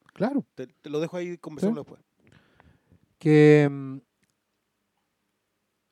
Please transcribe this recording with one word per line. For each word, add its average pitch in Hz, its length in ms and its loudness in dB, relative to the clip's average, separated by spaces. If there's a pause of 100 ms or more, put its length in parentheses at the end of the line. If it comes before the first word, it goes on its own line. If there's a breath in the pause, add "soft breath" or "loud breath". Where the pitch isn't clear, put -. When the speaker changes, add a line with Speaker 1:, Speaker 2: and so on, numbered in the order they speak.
(140)
Speaker 1:
Claro. 254 300 -4 (100)
Speaker 2:
Te, 127 140 -14
te - 220 -20
lo 147 100 -6
dejo 165 160 -8
ahí, 175 220 -10
conversémoslo 165 480 -6
Speaker 1:
Sí. - 40 -20
Speaker 2:
después. - 160 -20 (1120 soft breath)
Speaker 1:
Que, 151 540 6
mm, 135 260 -12 (1900)